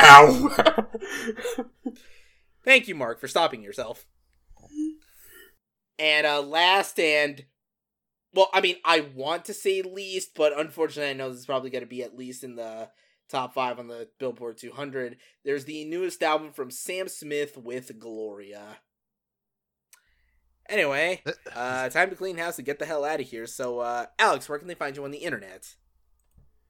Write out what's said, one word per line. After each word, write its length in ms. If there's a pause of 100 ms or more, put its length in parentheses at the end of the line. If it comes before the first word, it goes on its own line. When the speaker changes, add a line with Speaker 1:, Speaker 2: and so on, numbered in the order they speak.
Speaker 1:
Ow! 840 (580)
<laughs> 200 (1000)
Speaker 2:
Thank 240
you, 60
Mark, 260
for 80
stopping 340
yourself. 420 (1900)
And, 300
uh, 140
last 580
and, 460 (880)
well, 200
I 60
mean, 240
I 160
want 460
to 80
say 280
least, 540
but 240
unfortunately 520
I 20
know 160
this 100
is 60
probably 240
gonna 160
be 180
at 140
least 260
in 140
the 320 (380)
top 280
five 240
on 80
the 200 (120)
Billboard 360
two 160
hundred. 460 (260)
There's 220
the 200
newest 360
album 300
from 180
Sam 380
Smith 500
with 400
Gloria. 800 (1900)
Anyway, 560
Speaker 3:
Uh, 60 (260)
Speaker 2:
uh, 320
time 220
to 40
clean 220
house 200
and 100
get 100
the 80
hell 180
outta 200
here. 240
So, 320
uh, 260 (140)
Alex, 280
where 120
can 80
they 80
find 200
you 80
on 60
the 100
internet? 540 (960)